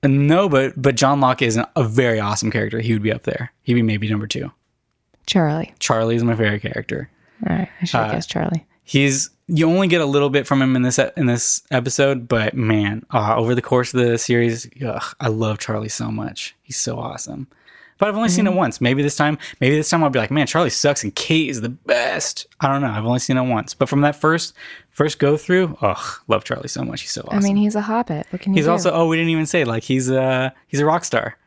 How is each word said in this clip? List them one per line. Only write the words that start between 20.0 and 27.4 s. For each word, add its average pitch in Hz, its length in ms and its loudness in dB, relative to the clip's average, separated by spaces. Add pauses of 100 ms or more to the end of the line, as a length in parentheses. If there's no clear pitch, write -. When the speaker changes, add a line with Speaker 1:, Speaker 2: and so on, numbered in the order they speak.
Speaker 1:
I'll 143 80 2
be 127 80 0
like, 107 100 -2
"Man, 143 160 2
Charlie 160 240 0
sucks - 340 0
and 101 120 -6
Kate 160 340 0
is 123 120 -6
the 117 80 -6
best." 123 760 -2 (160)
I 143 60 2
don't 139 140 2
know. 127 100 -2
I've 107 160 -4
only 123 100 2
seen 131 200 -2
it 127 60 0
once. 117 300 -2
But - 160 -2
from 143 120 2
that 147 140 2
first, 160 380 0 (380)
first 147 260 -2
go 143 180 4
through, 180 460 0
ugh, - 460 -4
love 104 160 0
Charlie - 240 -8
so 131 160 -6
much. 117 180 -6
He's - 100 -12
so - 140 -8
awesome. 202 140 -2
Speaker 2:
I - 20 2